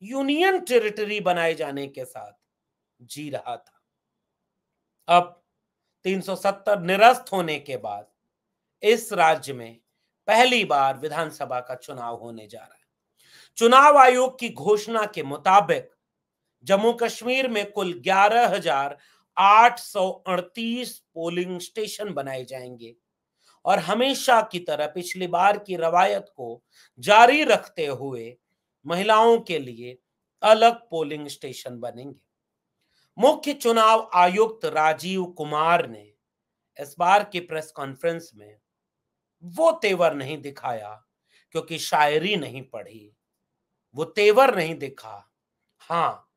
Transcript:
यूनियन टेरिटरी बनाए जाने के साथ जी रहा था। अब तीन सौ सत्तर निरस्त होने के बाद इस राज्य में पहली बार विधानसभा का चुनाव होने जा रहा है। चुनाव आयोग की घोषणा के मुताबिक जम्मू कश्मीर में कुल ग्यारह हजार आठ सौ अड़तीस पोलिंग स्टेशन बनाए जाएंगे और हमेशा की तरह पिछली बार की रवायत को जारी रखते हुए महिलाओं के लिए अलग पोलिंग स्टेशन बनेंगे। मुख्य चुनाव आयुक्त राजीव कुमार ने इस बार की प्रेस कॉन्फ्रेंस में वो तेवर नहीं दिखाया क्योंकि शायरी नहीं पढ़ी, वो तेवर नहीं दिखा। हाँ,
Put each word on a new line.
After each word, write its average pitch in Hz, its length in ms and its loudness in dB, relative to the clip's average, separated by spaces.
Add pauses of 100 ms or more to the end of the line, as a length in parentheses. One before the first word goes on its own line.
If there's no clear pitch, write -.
यूनियन 294 580 -2
टेरिटरी 214 600 -2
बनाए 170 340 -2
जाने 139 340 -10
के 135 160 -14
साथ 107 280 -18 (680)
जी 143 300 -14
रहा 120 260 -10
था। - 260 -20 (1300)
अब 175 340 2 (640)
तीन 190 160 -4
सौ 185 160 -8
सत्तर 196 440 -2
निरस्त 196 520 4
होने 165 280 -4
के 131 180 -12
बाद 104 280 -12 (760)
इस 226 320 0
राज्य 160 380 0
में 117 220 -16 (540)
पहली 233 380 2
बार 135 320 0
विधानसभा 147 600 -8
का 127 160 -12
चुनाव 120 400 -14
होने 113 300 -18
जा 110 120 -20
रहा - 80 -20
है। - 140 -20 (800)
चुनाव 269 400 6
आयोग 254 420 4
की 233 80 -8
घोषणा 208 580 -4
के 165 160 -10
मुताबिक 156 680 0 (760)
जम्मू 202 280 2
कश्मीर 233 560 -4
में 208 240 -6
कुल 185 200 -6 (120)
ग्यारह 208 440 4
हजार 151 480 -2 (400)
आठ 220 420 6
सौ 190 300 -4 (180)
अड़तीस 226 680 -6 (180)
पोलिंग 175 460 -6
स्टेशन 208 520 -10
बनाए 135 320 -8
जाएंगे 123 500 -18 (680)
और 190 160 0
हमेशा 233 600 0
की - 180 -8
तरह 151 260 -6
पिछली 180 400 -10
बार 190 320 0
की 190 180 -10
रवायत 180 600 0
को 120 260 -14 (360)
जारी 220 460 6
रखते 185 420 -2
हुए 123 500 -10 (500)
महिलाओं 214 540 4
के 170 180 -6
लिए 123 400 -14 (440)
अलग 226 380 6 (100)
पोलिंग 151 380 -6
स्टेशन 127 520 -14
बनेंगे। 123 400 -16 (960)
मुख्य 294 360 2
चुनाव 226 600 2
आयुक्त 185 520 2
राजीव 156 580 -2 (100)
कुमार 156 540 0
ने 104 220 -20 (680)
इस 143 200 -14
बार 190 260 4
की 175 180 -10
प्रेस 156 300 -10
कॉन्फ्रेंस 160 640 -8
में 104 220 -20 (880)
वो 311 280 0
तेवर 175 420 0
नहीं 143 280 -10
दिखाया 113 580 -12 (540)
क्योंकि 160 260 -8
शायरी 156 560 0
नहीं 131 280 -10
पढ़ी, 104 480 -20 (840)
वो 156 100 -4
तेवर 214 500 4
नहीं 160 180 -4
दिखा। 113 560 -16 (500)
हाँ, 151 560 -6